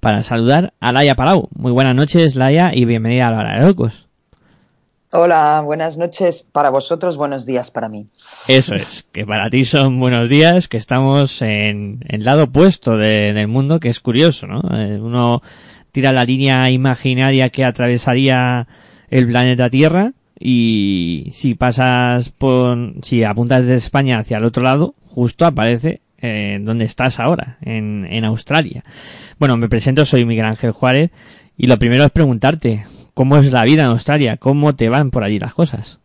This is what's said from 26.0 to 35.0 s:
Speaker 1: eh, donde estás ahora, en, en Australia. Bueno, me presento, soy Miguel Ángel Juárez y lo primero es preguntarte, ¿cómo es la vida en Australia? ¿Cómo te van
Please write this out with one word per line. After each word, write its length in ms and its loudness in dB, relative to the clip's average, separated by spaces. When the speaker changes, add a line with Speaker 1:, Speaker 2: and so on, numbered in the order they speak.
Speaker 1:
eh, 440 -6
donde 220 -2
estás 340 -4
ahora, 420 -2
en, 480 -8
en 160 -4
Australia. 600 -4
Bueno, 160 2
me 120 -2
presento, 360 2
soy 220 2
Miguel 180 -2
Ángel 260 -2
Juárez 400 0
y 100 -2
lo 100 4
primero 280 2
es 80 4
preguntarte, 720 0
¿cómo 240 2
es 120 6
la 140 2
vida 180 4
en 60 2
Australia? 480 0
¿Cómo 400 0
te 120 0
van 220 0